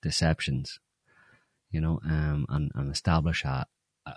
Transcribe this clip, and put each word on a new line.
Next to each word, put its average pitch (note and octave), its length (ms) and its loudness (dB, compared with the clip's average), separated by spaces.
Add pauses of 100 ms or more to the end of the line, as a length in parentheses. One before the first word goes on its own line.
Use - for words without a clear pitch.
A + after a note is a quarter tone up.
deceptions D2+ 800 0 (920)
you D#2+ 60 2
know, D#2+ 240 2
um, D2+ 440 0
and, C#2+ 280 0
and C#2 160 -2
establish D#2+ 520 2
a, C3 220 -2 (400)
a, - 100 -12